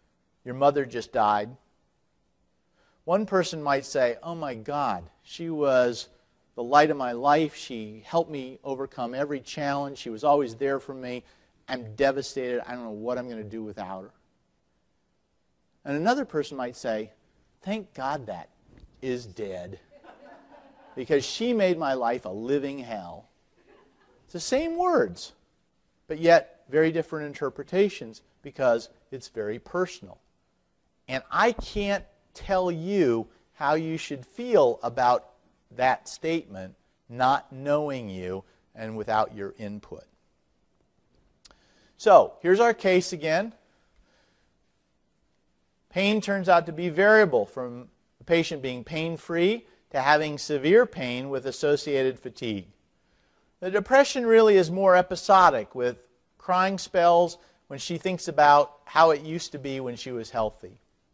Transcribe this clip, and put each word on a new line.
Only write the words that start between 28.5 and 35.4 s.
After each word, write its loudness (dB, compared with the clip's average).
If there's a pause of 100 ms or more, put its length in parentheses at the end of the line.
it's -14
very -6
personal. -8 (880)
And -6
I 2
can't -4 (280)
tell -2
you 0 (260)
how 0
you -4
should -12
feel 2
about 0 (400)